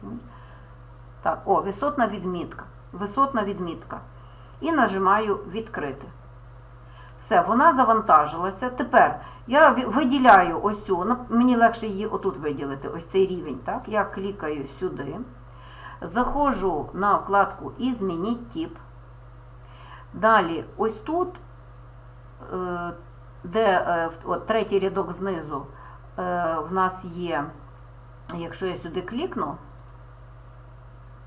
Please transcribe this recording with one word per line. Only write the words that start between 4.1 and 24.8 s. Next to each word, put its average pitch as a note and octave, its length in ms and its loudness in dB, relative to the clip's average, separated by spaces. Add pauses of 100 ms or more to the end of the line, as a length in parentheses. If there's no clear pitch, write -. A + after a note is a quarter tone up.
І E4 120 -2
нажимаю G3+ 640 2
"Відкрити". D#3+ 720 -8 (1120)
Все, F#3+ 220 2
вона C4 320 6
завантажилася. G3 1000 2
Тепер A#3+ 500 4 (260)
я C#4 260 8
ві-, A#3+ 140 0
виділяю G#3 760 6
ось G#3 220 -2
цю, F#3 200 0
на-, A#3+ 120 0 (120)
мені A#3+ 280 4
легше A3+ 300 4
її G#3 200 -4
отут G3 300 -4
виділити, C#3 520 -6
ось E3+ 180 -10
цей F#3+ 200 4
рівень, D3+ 380 -4
так? G3+ 220 -4
Я G#3 180 0
клікаю F3+ 640 -6 (120)
сюди, D3 360 -6 (840)
заходжу F#3+ 960 0
на F#3+ 220 2
вкладку F#3+ 600 0
"І B3+ 160 -2
змініть G3 560 -4
тип". - 260 -8 (1400)
Далі F3 500 2 (120)
ось A3 220 -2
тут, F4 300 -2 (1200)
е, F3 400 -6 (520)
де, F#3 440 2
е, E3 180 0
в-, F3+ 240 -8
от - 160 -4
третій G#3 320 0
рядок F#3 340 -2